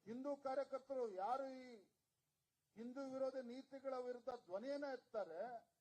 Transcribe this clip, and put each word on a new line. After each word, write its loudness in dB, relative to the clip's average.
ಹಿಂದೂ 0
ಕಾರ್ಯಕರ್ತರು 2
ಯಾರು 2
ಈ -8
ಹಿಂದೂ -2
ವಿರೋಧಿ 2
ನೀತಿಗಳ -4
ವಿರುದ್ಧ -2
ಧ್ವನಿಯನ್ನ -2
ಎತ್ತಾರೆ -2